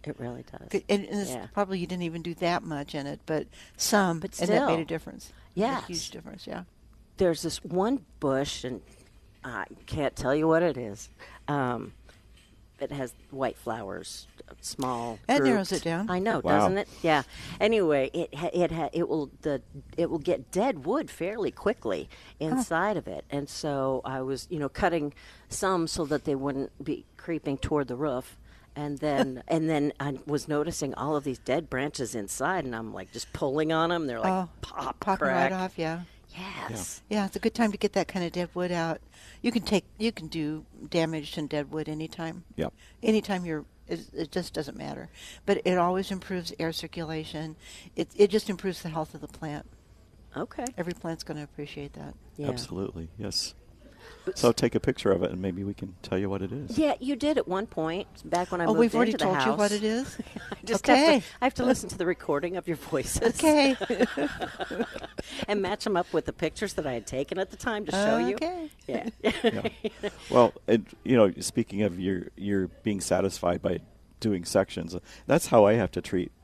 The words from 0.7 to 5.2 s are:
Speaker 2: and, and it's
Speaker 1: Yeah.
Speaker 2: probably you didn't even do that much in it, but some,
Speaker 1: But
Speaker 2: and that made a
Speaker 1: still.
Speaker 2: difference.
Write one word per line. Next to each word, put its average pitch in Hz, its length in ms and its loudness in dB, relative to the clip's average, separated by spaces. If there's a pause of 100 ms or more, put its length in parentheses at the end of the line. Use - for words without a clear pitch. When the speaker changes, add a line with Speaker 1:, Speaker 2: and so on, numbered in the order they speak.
Speaker 2:
and, 202 160 2
and 208 140 -4
it's 185 100 -4
Speaker 1:
Yeah. - 240 -8
Speaker 2:
probably 196 240 -2
you 175 80 -2
didn't 180 160 -4
even 170 200 -4
do 170 120 -6
that 175 300 0
much 143 300 -8
in 139 120 -4
it, 143 180 -8
but 156 220 -2 (320)
some, 190 420 2
Speaker 1:
But - 200 -8
Speaker 2:
and 175 100 2
that 277 160 6
made 202 60 4
a 165 60 4
Speaker 1:
still. 165 60 -2
Speaker 2:
difference. - 480 -8 (220)